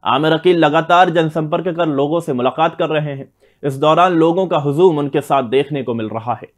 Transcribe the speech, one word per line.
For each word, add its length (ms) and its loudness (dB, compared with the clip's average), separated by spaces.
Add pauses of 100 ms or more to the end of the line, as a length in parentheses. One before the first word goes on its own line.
आमिर 280 0
अकील 260 2
लगातार 520 4
जनसंपर्क 640 -2
कर 100 0
लोगों 340 -2
से 120 -6
मुलाकात 460 -2
कर 100 -2
रहे 260 -4
हैं। 180 -16 (300)
इस 120 -4
दौरान 380 2
लोगों 340 2
का 100 -2
हुजूम 420 2
उनके 220 -2
साथ 220 0
देखने 400 -2
को 120 -4
मिल 120 -6
रहा 280 -6
है। 240 -16